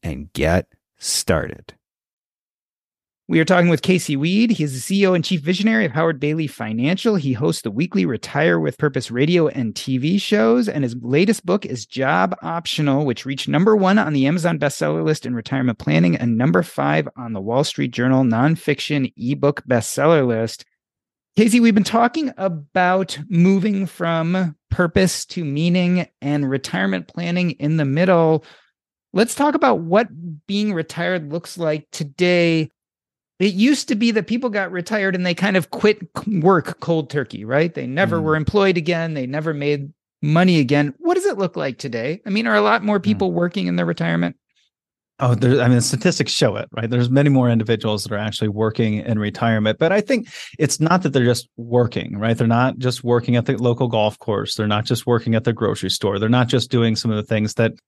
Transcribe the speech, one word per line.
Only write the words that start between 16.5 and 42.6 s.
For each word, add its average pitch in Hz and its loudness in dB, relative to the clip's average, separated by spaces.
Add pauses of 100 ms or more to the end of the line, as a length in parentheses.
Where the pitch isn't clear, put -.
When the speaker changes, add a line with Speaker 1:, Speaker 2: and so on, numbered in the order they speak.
Speaker 1:
five 147 -2
on 120 -10
the 98 -8
Wall 120 0
Street 139 -4
Journal 131 2
nonfiction 139 0
ebook 139 -2
bestseller 139 2
list. 113 -2 (720)
Casey, 220 4
we've 226 6
been 208 4
talking 247 0
about 185 -2
moving 190 2
from 165 -2 (160)
purpose 180 0
to - -8
meaning 175 0 (140)
and 143 0
retirement 180 -4
planning 170 -2
in 151 -2
the 156 2
middle. 160 2 (680)
Let's 220 0
talk 285 2
about 262 2
what 185 2 (400)
being 208 -2
retired 170 -4
looks 170 -10
like 156 -2
today. 165 2 (680)
It 190 2
used 240 2
to 262 0
be 233 2
that 214 0
people 240 -2
got 196 -4
retired 190 -2
and 180 -2
they 175 0
kind 190 0
of 170 -2
quit 208 2 (180)
c-, 202 -2
work 170 2
cold 160 -2
turkey, 117 -6
right? 147 2
They 135 -8
never 160 -2
Speaker 2:
Mm. 160 -2
Speaker 1:
were 156 2
employed 185 2
again. 165 -2
They 131 -6
never 151 -4
made 143 -4 (300)
money 165 4
again. 143 2
What 339 0
does 381 0
it 269 -2
look 185 -4
like 147 -4
today? 123 -6
I 196 -6
mean, 226 -2
are 220 2
a 208 4